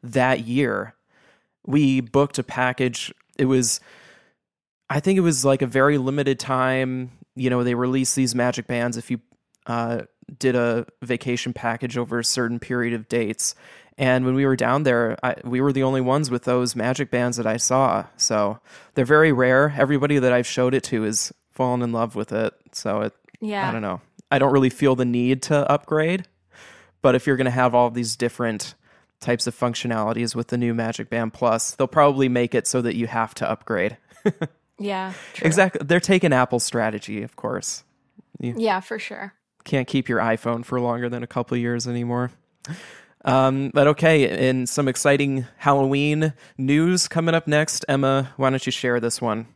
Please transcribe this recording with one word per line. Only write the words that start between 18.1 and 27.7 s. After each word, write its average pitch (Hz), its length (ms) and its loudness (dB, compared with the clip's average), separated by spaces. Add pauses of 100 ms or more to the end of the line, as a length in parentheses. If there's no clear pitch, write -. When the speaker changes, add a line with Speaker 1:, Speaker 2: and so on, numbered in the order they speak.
Speaker 1:
So 107 420 -2 (360)
they're 135 100 2
very 151 280 6
rare. 131 440 4
Everybody 143 420 2
that 127 140 2
I've 123 140 2
showed 127 280 0
it 127 100 0
to 113 180 -2
has 107 280 -4 (220)
fallen 123 300 -2
in 120 100 -4
love 113 240 -4
with 107 160 -6
it. 113 220 -2 (180)
So 104 300 -4
it, 107 100 -4 (280)
Speaker 2:
Yeah. 202 280 -4
Speaker 1:
I - 40 -4
don't 113 100 -6
know. 95 180 -6 (300)
I 139 80 2
don't 135 140 4
really 135 180 4
feel 135 260 2
the 127 80 0
need 123 380 0
to 147 280 0
upgrade. 156 560 -2 (760)
But 123 120 6
if 127 120 0
you're 139 100 2
gonna 127 140 0
have 123 240 2